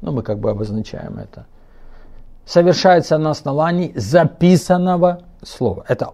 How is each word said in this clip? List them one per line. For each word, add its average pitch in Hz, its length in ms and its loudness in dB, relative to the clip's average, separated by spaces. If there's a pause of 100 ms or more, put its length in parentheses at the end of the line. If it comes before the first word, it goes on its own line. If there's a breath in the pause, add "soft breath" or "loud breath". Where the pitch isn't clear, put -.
ну, 160 120 -8
мы 120 100 -4
как 107 160 -6
бы 110 120 -2
обозначаем 107 680 -8
это, - 280 -18 (1000 soft breath)
совершается 175 720 4
на 156 120 -2
основании 156 640 -4
записанного 175 1300 2 (220)
слова. 98 460 -6
Это - 260 -2